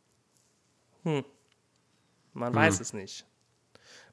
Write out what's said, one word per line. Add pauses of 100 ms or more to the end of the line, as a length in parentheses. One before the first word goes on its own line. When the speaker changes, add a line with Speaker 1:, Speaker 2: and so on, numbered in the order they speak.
(1040)
Speaker 1:
Hm. (1080)
Man
Speaker 2:
Hm.
Speaker 1:
weiß
es
nicht. (880)